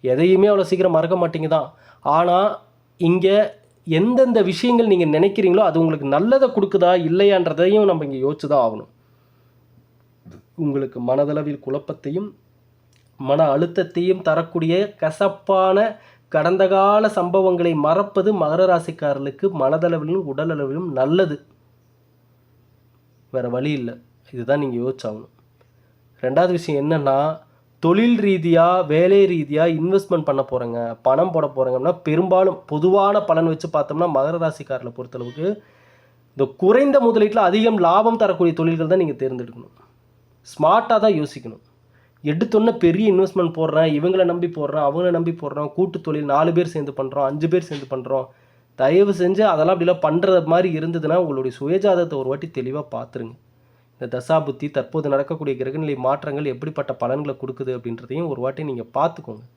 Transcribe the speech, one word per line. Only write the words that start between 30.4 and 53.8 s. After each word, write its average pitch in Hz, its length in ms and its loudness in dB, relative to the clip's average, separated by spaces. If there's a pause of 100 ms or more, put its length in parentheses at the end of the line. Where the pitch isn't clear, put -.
போறேங்க, 117 500 -6
பணம் 151 300 2
போட 151 240 -2
போறேங்க 131 220 0
அப்படின்னா, 165 260 -2
பெரும்பாலும் 180 640 2
பொதுவான 196 560 2
பலன் 165 240 0
வச்சு 160 220 -4
பார்த்தோம்னா, 156 480 -2
மகர 151 220 0
ராசிக்காரர்களை 131 560 -6
பொறுத்தளவுக்கு 131 680 -8 (680)
இந்த 135 280 -4
குறைந்த 262 420 4
முதலீட்டுல 220 380 2
அதிகம் 214 400 2
லாபம் 202 400 2
தரக்கூடிய 180 380 2
தொழில்கள் 165 320 -2
தான் 180 100 2
நீங்க 160 160 0
தேர்ந்தெடுக்கணும். 120 600 -10 (680)
ஸ்மார்ட்டா 220 580 0
தான் - 20 0
யோசிக்கணும். 147 600 -2 (640)
எடுத்தோன்னே 220 540 0
பெரிய 190 360 2
இன்வெஸ்ட்மெண்ட் 180 420 0
போடுறேன், 160 380 0
இவங்களை 180 320 0
நம்பி 175 220 -2
போடுறேன், 151 420 -4
அவங்கள 175 220 -2
நம்பி 170 200 -2
போடுறோம், 147 420 -8
கூட்டு 185 280 -4
தொழில் 151 240 -6
நாலு 151 260 2
பேர் 170 160 0
சேர்ந்து 147 240 -8
பண்றோம், 135 320 -4
அஞ்சு 147 240 -2
பேர் 175 140 2
சேர்ந்து 139 360 -10
பண்றோம், 127 280 -4 (500)
தயவு 180 360 4
செஞ்சு 180 300 0
அதெல்லாம் 175 380 2
அப்படிலாம் 175 220 0
பண்றது 170 440 2
மாதிரி 170 320 2
இருந்ததுன்னா, 160 380 -2
உங்களுடைய 135 440 -2
சுயஜாதகத்தை 175 540 0
ஒரு 135 160 -6
வாட்டி 147 180 -6
தெளிவா 139 440 -8
பார்த்துருங்க. 117 460 -12 (600)